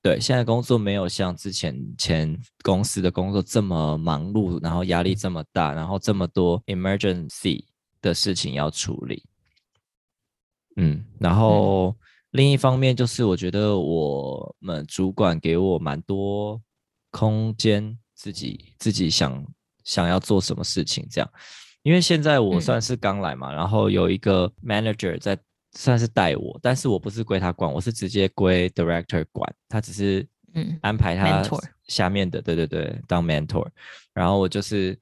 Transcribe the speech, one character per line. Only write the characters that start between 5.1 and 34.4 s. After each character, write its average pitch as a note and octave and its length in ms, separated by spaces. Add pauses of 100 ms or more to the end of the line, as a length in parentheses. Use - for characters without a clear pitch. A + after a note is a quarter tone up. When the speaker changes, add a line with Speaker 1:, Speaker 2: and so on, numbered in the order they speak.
Speaker 1:
这 G2 160
么 E2 120 (100)
大， D#2+ 200
然 D#2+ 160
后 F#2+ 100
这 G#2+ 160
么 F#2+ 120
多 F2 400
emergency F#2 1000 (360)
的 E2+ 140
事 F#2+ 200
情 C2+ 200
要 D2 160
处 - 360
理。 - 180 (1500)
嗯， D#2+ 260 (160)
然 F2 160
后 G2 540
Speaker 2:
嗯。 A2 80 (360)
Speaker 1:
另 C#3 200
一 C3 60
方 B2+ 200
面 C3 160
就 B2 120
是 A#2+ 180
我 F#2+ 100
觉 F2+ 160
得 G#2 260
我 C#2+ 840
们 D#2 280
主 F#2+ 240
管 F#2+ 300
给 E2 160
我 F#2 220
蛮 D2+ 240
多 G2+ 580 (500)
空 A2 460
间， A2 420 (160)
自 - 160
己， D2+ 480
自 A2 140
己 F2+ 160
想， C#2 340 (400)
想 F2 240
要 F2+ 140
做 G2 180
什 - 160
么 - 80
事 - 220
情 - 260
这 - 120
样。 - 80 (520)
因 C#3+ 80
为 F3+ 80
现 E3 240
在 D3 160
我 F#2 220
算 A#2 200
是 B2 140
刚 G2+ 260
来 D#2+ 140
嘛， C2 160
Speaker 2:
嗯。 C#2+ 40
Speaker 1:
然 D#2+ 120
后 G#2 220
有 F#2 220
一 F#2+ 80
个 F#2 340 (100)
manager G#2 560
在， D#3 200 (340)
算 B2 260
是 A#2 80
带 F2 300
我， - 260
但 B2+ 140
是 C#3 100
我 G2+ 120
不 F#2 100
是 A2 160
归 F#2+ 160
他 F2+ 100
管， E2+ 220
我 D2+ 80
是 A#2 100
直 G2 200
接 G2 180
归 F#2 420
director E2+ 600
管， - 180 (160)
他 G#2+ 140
只 G2 140
是 G2 340 (240)
Speaker 2:
嗯， D#3+ 300
Speaker 1:
安 G#2+ 120
排 F2 220
他 F#2+ 260
Speaker 2:
mentor。 G#2+ 220 (220)
Speaker 1:
下 F#2 240
面 G2 200
的， D#2 120
对， E2+ 120
对， E2 120
对， D#2 420
当 F2 160
mentor。 D#2 420 (460)
然 F2+ 160
后 G2 100
我 F#2+ 80